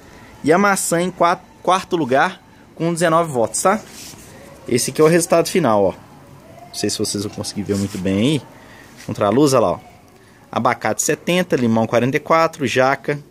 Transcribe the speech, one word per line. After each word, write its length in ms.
E 120
a 40
maçã 440
em 100
qua-, 300
quarto 360
lugar, 440
com 180
dezenove 360
votos, 320
tá? 200
Esse 220
aqui 100
é 20
o 40
resultado 420
final, 340
ó. 100
Não 60
sei 160
se 80
vocês 280
vão 80
conseguir 300
ver 120
muito 220
bem 200
aí. 240
Contra 220
a 20
luz, 240
olha 80
lá, 100
ó. 80
Abacate 520
setenta, 560
limão 280
quarenta 300
e 60
quatro, 440
jaca 540